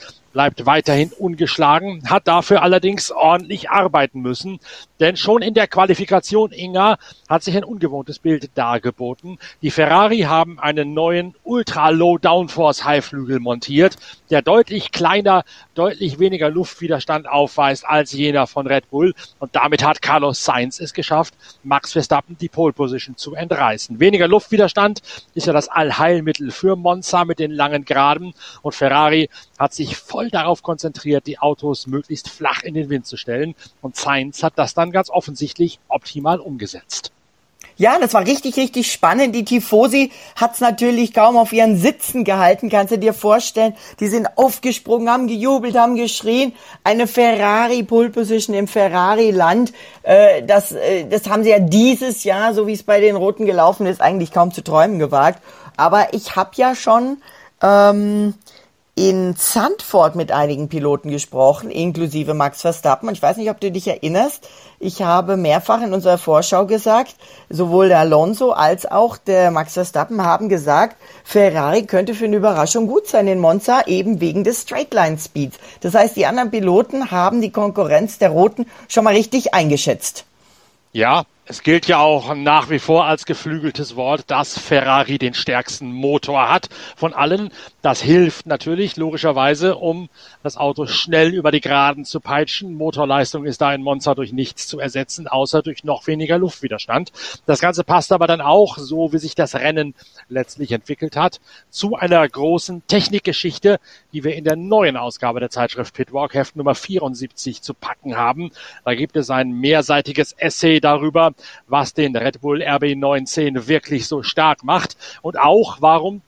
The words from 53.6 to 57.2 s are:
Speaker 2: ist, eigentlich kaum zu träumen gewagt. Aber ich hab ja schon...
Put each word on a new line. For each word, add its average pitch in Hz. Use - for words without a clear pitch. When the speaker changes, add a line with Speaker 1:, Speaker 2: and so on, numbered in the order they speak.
Speaker 2:
ist, -
eigentlich 175
kaum 175
zu 160
träumen 170
gewagt. 143
Aber 190
ich -
hab 190
ja 254
schon... 247